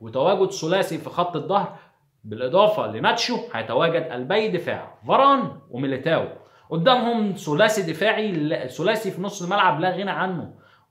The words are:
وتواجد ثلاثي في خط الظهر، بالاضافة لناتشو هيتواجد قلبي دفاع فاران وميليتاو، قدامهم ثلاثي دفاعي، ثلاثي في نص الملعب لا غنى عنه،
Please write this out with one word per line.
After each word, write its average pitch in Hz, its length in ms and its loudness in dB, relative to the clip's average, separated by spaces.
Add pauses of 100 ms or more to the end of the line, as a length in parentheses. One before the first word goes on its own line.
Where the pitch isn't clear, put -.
وتواجد 170 500 2
ثلاثي 170 460 -2
في 151 120 -12
خط 175 260 -2
الظهر، 196 400 0 (480)
بالاضافة 127 640 2
لناتشو 160 500 0 (160)
هيتواجد 117 500 0
قلبي 180 440 -2
دفاع 127 460 -4 (140)
فاران 240 440 4 (180)
وميليتاو، 135 560 -2 (440)
قدامهم 226 640 2
ثلاثي 175 600 0
دفاعي، 196 580 0 (180)
ثلاثي 202 440 -2
في 170 100 -8
نص 196 200 -8
الملعب 180 380 2
لا 180 120 0
غنى 190 200 -4
عنه، 160 420 -4 (380)